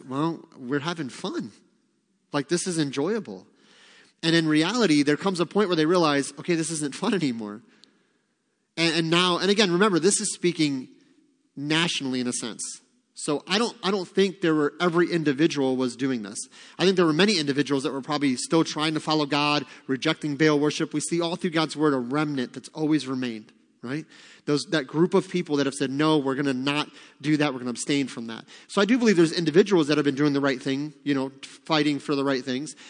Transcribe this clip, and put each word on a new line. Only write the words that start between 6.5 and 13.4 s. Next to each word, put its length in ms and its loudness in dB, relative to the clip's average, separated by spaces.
this 160 -4
isn't 240 -6
fun 180 -2
anymore." 480 -4
And, 200 2
and 140 0
now, 280 4
and 140 0
again, 200 2
remember, 280 4
this 200 2
is 140 -6
speaking 540 -2
nationally 640 -2
in 80 -2
a 60 -4
sense. 300 -8
So 340 -4